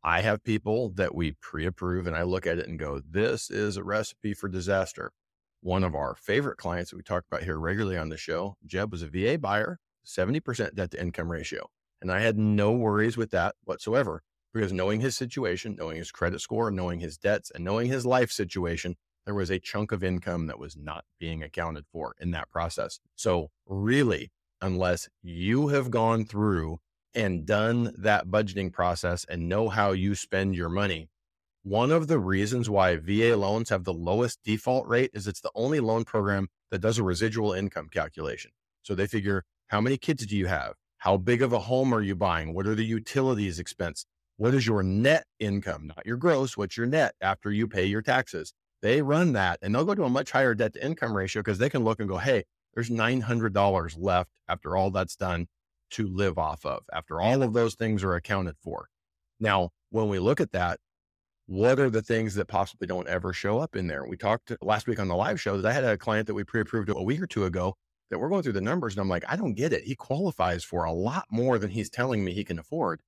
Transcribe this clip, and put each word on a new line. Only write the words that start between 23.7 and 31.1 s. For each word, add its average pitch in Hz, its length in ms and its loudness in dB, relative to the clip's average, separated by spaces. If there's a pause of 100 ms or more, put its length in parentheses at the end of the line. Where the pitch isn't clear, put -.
unless 90 480 0 (120)
you 95 480 0
have 139 220 0
gone 113 340 2
through 92 540 0 (340)
and 92 340 -2
done 113 500 2
that 101 320 2
budgeting 98 420 0
process 87 540 0
and 85 240 -6
know 104 220 0
how 101 220 2
you 95 220 2
spend 98 400 0
your 85 140 -2
money, 90 400 -2 (540)